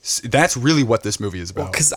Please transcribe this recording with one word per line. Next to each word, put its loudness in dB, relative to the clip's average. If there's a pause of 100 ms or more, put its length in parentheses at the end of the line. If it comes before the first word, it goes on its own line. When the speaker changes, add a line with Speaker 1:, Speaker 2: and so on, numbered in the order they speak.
Speaker 1:
s-, -4
that's 2
really 2
what 2
this -4
movie -6
is -10
Speaker 2:
Well, -6
Speaker 1:
about. -6
Speaker 2:
'cause 2